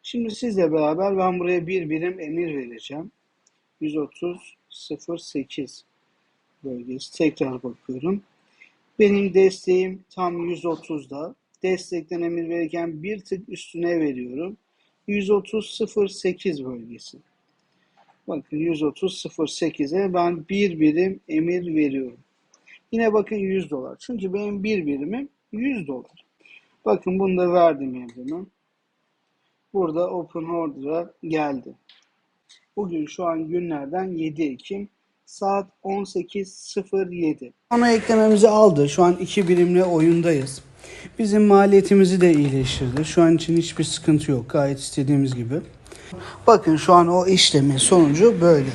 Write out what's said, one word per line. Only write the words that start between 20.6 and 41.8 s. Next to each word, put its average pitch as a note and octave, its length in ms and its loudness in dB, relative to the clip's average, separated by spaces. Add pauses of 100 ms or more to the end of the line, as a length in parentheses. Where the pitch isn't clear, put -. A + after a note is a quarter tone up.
birim E3+ 400 2 (100)
emir E3+ 460 -2
veriyorum. C3+ 420 -2 (720)
Yine A3+ 220 0
bakın G#3+ 220 0
yüz F#3+ 340 -4
dolar. C3+ 300 -8
Çünkü F#3+ 340 -8
benim G3+ 300 -6
bir G3+ 220 -2
birimim D#3+ 440 -6 (220)
yüz A3 360 -6
dolar. - 380 -14 (600)
Bakın F#3+ 340 0
bunu F#3+ 180 0
da F3+ 160 2
verdim D#3+ 420 2
emrimi. B3+ 500 -12 (1300)
Burada F3 360 -2
open E3+ 340 -8
order'a E3 720 -6 (100)
geldi. D3 500 -6 (1040)
Bugün E3+ 300 -4
şu F3+ 200 -8
an D#3+ 240 -4
günlerden E3+ 580 -6
yedi D#3+ 360 -6
Ekim G3 460 -8 (360)
saat G3 420 -4 (160)
on G3 200 -4
sekiz F#3+ 500 -8
sıfır F#3+ 580 -6
yedi. D#3 420 -4 (160)
Ana A#3+ 220 4
eklememizi A3 580 4
aldı. F#3 400 6
Şu F3+ 140 2
an F3+ 180 4
iki F#3 260 -2
birimle F3+ 360 4
oyundayız. E3 800 0 (560)
Bizim G#3+ 260 4
maliyetimizi G3 760 6